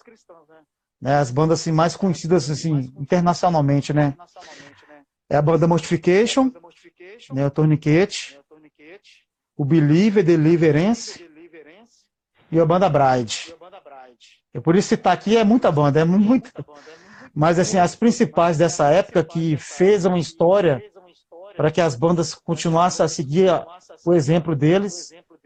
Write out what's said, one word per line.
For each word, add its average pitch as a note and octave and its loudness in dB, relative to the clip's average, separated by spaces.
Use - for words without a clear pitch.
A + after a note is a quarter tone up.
Né? C#3 -2
As C#3 0
bandas, D#3+ 0
assim, E3 -4
mais E3 0
conhecidas, E3 -2
assim, C#3+ -4
internacionalmente, D#3+ 0
né? D3 0
É C#3+ -2
a D3 2
banda E3 2
Mortification, F3+ 0
né? C3+ -2
O C#3 -2
Torniquete, D3+ -2
o D3 -4
Believer, E3 2
Deliverance E3 0
e D#3+ 0
a E3 2
banda F3+ 2
Bride. C3 -2
E C3 -10
por E3+ 2
isso - 0
citar F#3+ 0
aqui G3+ -2
é A3+ 2
muita G#3+ 2
banda, D3 2
é E3 2
muita. G3+ 0
Mas, D#3+ 2
assim, F#3 0
as F3 0
principais F3 0
dessa D#3+ 0
época F3+ 0
que D#3+ -4
fez F#3 0
uma F3+ 0
história E3+ 0
pra D3+ 0
que F3+ -4
as D#3 0
bandas E3 -2
continuassem E3+ -2
a D#3 0
seguir D#3+ 0
a, D#3 -2
o E3+ 0
exemplo E3 0
deles, F3 -2